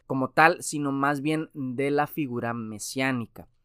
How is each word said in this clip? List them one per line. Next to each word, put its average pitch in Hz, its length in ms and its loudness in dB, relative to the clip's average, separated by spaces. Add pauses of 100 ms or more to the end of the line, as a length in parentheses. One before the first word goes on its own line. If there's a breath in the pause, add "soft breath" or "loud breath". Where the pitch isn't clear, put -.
como 131 240 0
tal, 160 320 6
sino 143 300 -4
más 139 300 0
bien 156 320 -2
de 135 360 -4
la 147 160 2
figura 120 460 -4
mesiánica. 117 960 -6 (160)